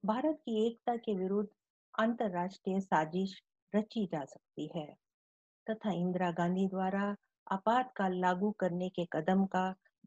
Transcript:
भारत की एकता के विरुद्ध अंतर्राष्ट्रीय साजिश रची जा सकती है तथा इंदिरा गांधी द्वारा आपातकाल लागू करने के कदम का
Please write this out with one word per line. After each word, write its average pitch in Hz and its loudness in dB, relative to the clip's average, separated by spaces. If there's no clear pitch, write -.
भारत 262 2
की 226 0
एकता 233 -2
के 233 -2
विरुद्ध 202 -2
अंतर्राष्ट्रीय 190 0
साजिश 180 0
रची 214 0
जा 156 -4
सकती - -10
है 147 -10
तथा 220 -4
इंदिरा 180 0
गांधी 180 2
द्वारा 190 -2
आपातकाल 214 0
लागू 180 2
करने 180 0
के 175 -2
कदम 190 4
का 185 -2